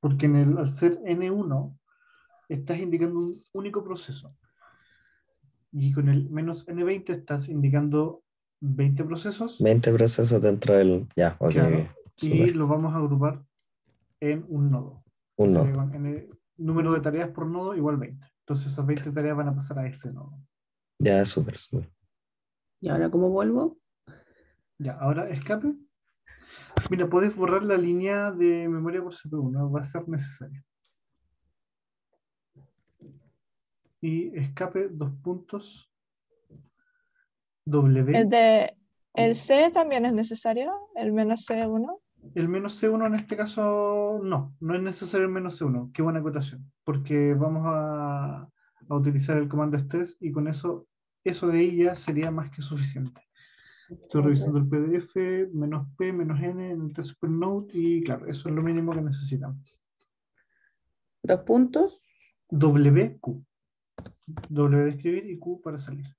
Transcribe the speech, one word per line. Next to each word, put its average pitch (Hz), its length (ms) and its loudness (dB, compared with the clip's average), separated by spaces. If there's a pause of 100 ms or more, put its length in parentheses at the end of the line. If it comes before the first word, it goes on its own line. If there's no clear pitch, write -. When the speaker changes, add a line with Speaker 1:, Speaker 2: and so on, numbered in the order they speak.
Speaker 1:
Porque 143 260 2
en 147 100 6
el, 143 220 6
al 139 120 0
ser 175 360 2
N 185 240 0
uno, 143 480 -2 (680)
estás 151 300 -6
indicando 170 420 -2
un 175 220 -6 (100)
único 202 300 -6
proceso. 175 540 -14 (1400)
Y 139 200 0
con 139 160 2
el 139 200 2
menos 160 400 -6
N 175 160 -4
veinte 190 300 -2
estás 143 340 -6
indicando 147 760 2 (380)
veinte 139 420 2
procesos. 196 580 -6
Speaker 2:
Veinte 113 320 4
procesos 117 500 4
dentro 104 320 4
del, 95 420 4
ya, 85 240 2
ok, 82 120 2
Speaker 1:
Claro. 80 260 4
Speaker 2:
ok, 78 100 -2 (300)
Speaker 1:
Y 156 100 -2
Speaker 2:
súper. 165 280 4
Speaker 1:
los 151 120 0
vamos 156 240 0
a 165 60 -2
agrupar 143 440 0 (800)
en 151 280 -2
un 143 200 0
nodo. - 340 -2 (340)
Speaker 2:
Un 104 120 4
Speaker 1:
O 95 40 6
sea, 80 120 6
Speaker 2:
nodo. 135 100 0
Speaker 1:
con 135 200 -4
N, 143 340 -6 (300)
número 160 340 0
de 160 80 0
tareas 160 300 -2
por 165 160 -8
nodo 180 280 -6
igual 147 220 0
veinte. - 300 -8 (140)
Entonces 139 320 -6
esas 139 140 -4
veinte 147 240 -2
tareas 147 260 -2
van 147 120 -2
a 139 60 -2
pasar 139 240 -6
a 131 100 -4
este - 240 -12
nodo. - 260 -16 (600)
Speaker 2:
Ya, 98 260 4
súper, - 320 0
súper. - 340 -6 (880)
Speaker 3:
¿Y 180 100 -4
ahora 165 200 0
cómo 180 200 2
vuelvo? 226 480 0 (1000)
Speaker 1:
Ya, 135 200 -6
ahora 147 320 -2
escape. 214 440 -4 (1160)
Mira, 180 180 0
puedes 202 260 2
borrar 190 300 0
la 202 140 2
línea 190 520 0
de 170 380 0
memoria 165 340 -2
por 180 120 -10
C - 140 -16
P 156 80 -8
U, 131 140 -2
no 143 220 -2
va 143 80 -2
a 135 40 -6
ser 170 220 -10
necesario. 139 560 -10 (3500)
Y 165 360 -4
escape, 185 520 -4
dos 147 220 -6 (100)
puntos, - 680 -10 (1700)
W. 139 560 4
Speaker 4:
El 214 80 4
de, 220 480 4 (380)
el 233 180 4
Speaker 1:
Q. 233 60 -2
Speaker 4:
C 294 340 4
también 294 320 2
es 247 80 2
necesario, 226 580 -2 (240)
el 214 200 -2
menos 220 320 0
C 226 200 -2
uno. 240 360 -4 (320)
Speaker 1:
El 170 160 0
menos 202 240 -4
C 220 160 0
uno 220 160 0
en 214 80 0
este 214 200 -4
caso 208 880 -2
no, 160 380 -4
no 160 140 -2
es 185 80 -2
necesario 190 440 -2
el 185 60 -2
menos 185 240 -6
C 165 80 -6
uno. 123 300 -2
Qué 160 80 -2
buena 160 180 0
acotación, 147 500 -6 (140)
porque 143 480 0
vamos 156 320 0
a, 147 800 -4
a - 520 -12
utilizar 143 440 2
el 147 100 0
comando 147 300 -2
estrés 170 420 -4
y 160 120 -6
con 151 160 -2
eso, 160 380 -6 (380)
eso 175 240 -2
de 165 120 4
ahí 175 240 2
ya 180 100 2
sería 160 360 -2
más 156 200 -6
que - 100 -16
suficiente. 139 600 -6 (680)
Estoy - 320 -2
Speaker 3:
Ok. 143 40 4
Speaker 1:
revisando 147 340 2
el 139 100 2
P 147 120 0
D 160 180 0
F, 185 540 -2
menos 147 340 -4 (100)
P, 185 160 -2
menos 156 280 -2
N 180 300 -6
en 165 120 -6
el 151 100 -6
test 151 260 -10
per 165 120 -4
node 196 420 -2
y 170 300 0
claro, - 240 -4
eso 160 240 -8
es 151 40 -2
lo 156 80 0
mínimo 165 300 0
que 160 80 -4
necesitamos. 139 760 -6 (1500)
Speaker 3:
Dos 185 180 2
puntos. 254 640 2 (440)
Speaker 1:
W, 147 720 6
Q. - 240 -10 (1040)
W 143 360 4
de 147 60 2
escribir 170 360 -4
y 175 120 -10
Q 175 220 -8
para 147 180 -10
salir. 139 280 -12 (120)